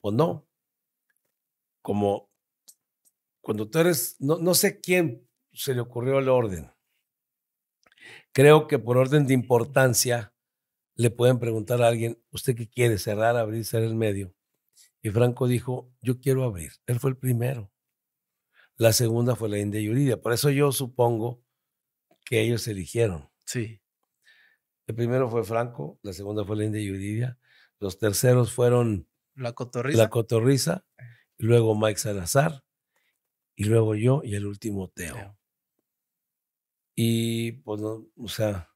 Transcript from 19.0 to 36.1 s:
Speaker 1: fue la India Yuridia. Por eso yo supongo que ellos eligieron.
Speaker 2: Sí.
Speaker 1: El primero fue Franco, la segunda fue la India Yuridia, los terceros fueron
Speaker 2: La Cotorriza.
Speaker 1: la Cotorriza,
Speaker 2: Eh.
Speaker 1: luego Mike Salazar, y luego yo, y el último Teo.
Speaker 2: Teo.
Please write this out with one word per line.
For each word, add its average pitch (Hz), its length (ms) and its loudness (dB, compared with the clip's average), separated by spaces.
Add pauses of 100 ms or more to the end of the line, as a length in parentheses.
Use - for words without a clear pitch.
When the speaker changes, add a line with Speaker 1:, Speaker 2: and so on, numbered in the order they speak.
Speaker 1:
fue 110 140 -6
la 101 100 -2
India 104 220 -4
Yuridia. 117 400 0
Por 117 120 0
eso 143 160 0
yo 143 220 2
supongo 120 720 -2 (840)
que 113 160 0
ellos 113 260 -2
eligieron. 95 640 -4 (160)
Speaker 2:
Sí. 110 360 -10 (1040)
Speaker 1:
El 113 80 -10
primero 120 340 0
fue 117 140 -2
Franco, 120 580 -6
la 98 120 -12
segunda 101 320 -6
fue 104 100 -4
la 107 100 -2
India 107 160 -4
Yuridia, 104 560 -6 (420)
los 98 200 -6
terceros 117 540 2
fueron 120 540 2 (280)
Speaker 2:
La 123 180 -10
Cotorriza. 120 440 -4
Speaker 1:
la 110 120 6
Cotorriza, 120 760 0 (120)
Speaker 2:
Eh. - 60 -20 (340)
Speaker 1:
luego 113 380 4
Mike 107 240 0
Salazar, 127 640 -2 (920)
y 101 100 -4
luego 110 300 2
yo, 127 280 2
y 104 120 -8
el 101 120 -6
último 101 420 -8
Teo. 85 260 -12
Speaker 2:
Teo. 101 220 -16 (1600)